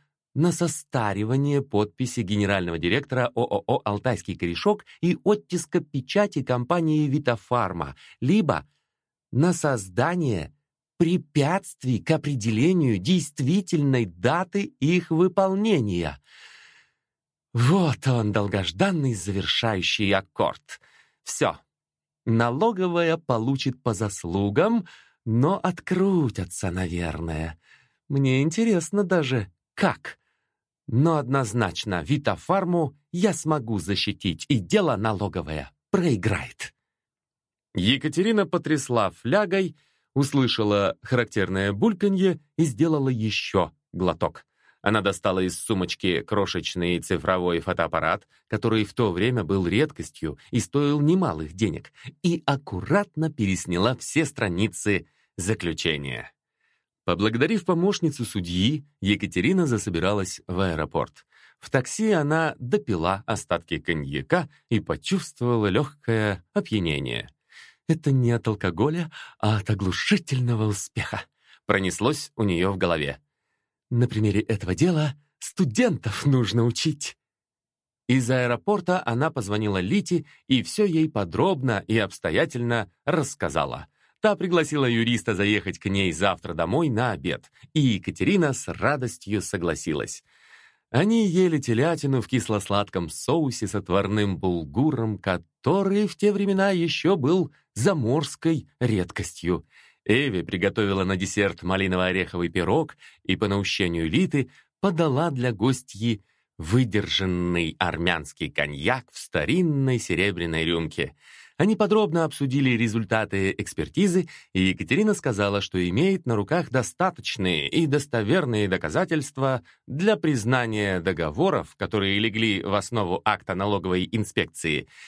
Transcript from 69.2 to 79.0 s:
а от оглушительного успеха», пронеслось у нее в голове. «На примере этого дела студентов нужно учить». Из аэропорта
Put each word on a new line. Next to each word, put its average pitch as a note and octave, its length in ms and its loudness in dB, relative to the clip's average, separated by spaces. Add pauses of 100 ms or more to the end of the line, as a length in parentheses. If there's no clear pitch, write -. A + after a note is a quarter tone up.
а G#2+ 180 2
от G2 120 -4
оглушительного A2 1000 0
успеха», - 580 -6 (400)
пронеслось G2 720 0
у A2+ 80 -2
нее F#2 280 2
в F#2+ 60 -4
голове. D#2+ 420 0 (720)
«На B2 180 2
примере G#2+ 340 2
этого G2 340 -2
дела D#3 400 2 (240)
студентов C#3+ 880 0
нужно A#2+ 360 2
учить». D3 540 -2 (880)
Из B2+ 220 2
аэропорта C3 760 2